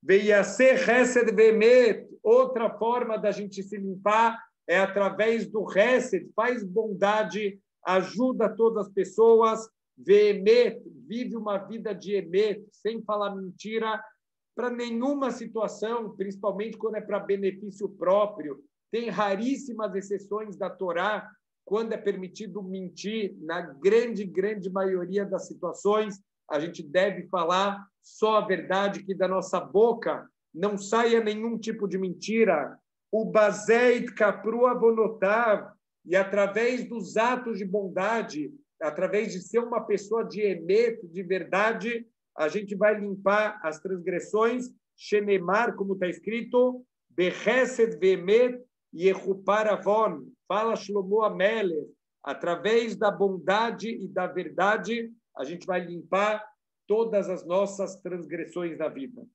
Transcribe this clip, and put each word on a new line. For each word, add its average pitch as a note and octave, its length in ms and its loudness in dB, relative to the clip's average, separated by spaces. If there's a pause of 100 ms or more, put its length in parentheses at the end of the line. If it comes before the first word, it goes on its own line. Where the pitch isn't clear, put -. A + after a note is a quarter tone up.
Veiaseh G#3 680 6
Hesed A#3+ 600 4
Vemet, A3 760 6 (160)
outra A#3 460 4
forma A3+ 480 -2
da G#3 140 0
gente G3 320 -8
se G#3 140 -10
limpar G#3 640 0 (260)
é E3+ 100 2
através G3 680 2
do G3+ 240 -4
Hesed, G#3 640 2
faz A#3 280 0
bondade, G3+ 960 -2 (260)
ajuda F#3+ 640 0
todas G#3 380 2
as - 60 -20
pessoas, A3 760 4 (280)
Vemet, G3+ 840 4 (260)
vive A3 280 -8
uma G#3 220 -4
vida G#3 360 -8
de F3+ 220 -6
Emet, F#3+ 560 0
sem A3+ 320 -6
falar G3+ 320 -4
mentira, G#3 680 -6 (520)
pra B3 140 -4
nenhuma B3 600 -2
situação, A3 840 -6
principalmente G3 600 -6
quando G#3+ 180 -6
é G#3 60 -4
pra G3+ 180 -4
benefício G3 680 -4
próprio. F3+ 760 -2 (280)
Tem A#3 180 -4
raríssimas G#3 840 -2
exceções G3+ 640 -6
da F3+ 120 -6
Torá, F#3 600 -4 (340)
quando A3 300 -2
é G#3 40 -6
permitido F#3 680 -6
mentir, F#3+ 760 -8
na E3 220 -6
grande, G3 640 0
grande F#3+ 440 -4
maioria F#3+ 560 -2
das F#3 220 -6
situações, G3+ 720 -2 (300)
a D3 100 -2
gente E3 240 -8
deve F3+ 440 -2
falar F#3 580 0 (160)
só A3 360 0
a G3+ 80 2
verdade, G3 580 -2
que G3 120 -6
da F#3+ 120 0
nossa F#3 320 -2
boca G3+ 680 2 (260)
não G3 240 -2
saia A3+ 460 2
nenhum G#3+ 340 -4
tipo G#3+ 300 -6
de F3+ 100 -4
mentira. F#3 800 0 (340)
O A3 140 0
Bazeit A3 880 4
Kapru A3 520 2
Avonotav, A3 1080 2 (340)
e E3+ 100 0
através G3+ 760 0
dos G#3+ 260 -8
atos A#3 420 0
de G3+ 80 -6
bondade, F#3+ 840 -4 (300)
através F3+ 500 -2
de F3+ 80 -8
ser A3+ 200 -2
uma A#3 220 -2
pessoa G#3+ 440 -2
de G#3 160 -6
emet, G3+ 680 2
de F3 160 -10
verdade, F#3+ 840 -2 (280)
a D3+ 120 0
gente G3+ 280 -4
vai G#3 240 2
limpar G3+ 640 0
as D#3 160 -6
transgressões. F#3+ 920 -2 (260)
Shenemar, G3+ 800 0
como G3 200 -2
tá F3+ 120 -2
escrito, A#3+ 760 -2 (260)
Behesed G3 880 0
Vemet F#3+ 600 4 (340)
Yechupar F#3+ 720 0
Avon. G3 580 0 (220)
Fala G#3+ 280 0
Shlomo G3+ 480 -2
Amelech, F#3 640 0 (360)
através F#3+ 720 0
da G3+ 160 0
bondade F#3+ 800 -2
e A3 180 -8
da F3+ 200 -4
verdade, G3 840 -2 (240)
a C3+ 100 -6
gente E3+ 200 -12
vai F#3 200 -4
limpar G3 580 -2 (440)
todas G#3 420 0
as E3 160 -6
nossas F#3+ 560 -2
transgressões E3+ 760 -8
na D3+ 120 -2
vida. B2+ 460 -12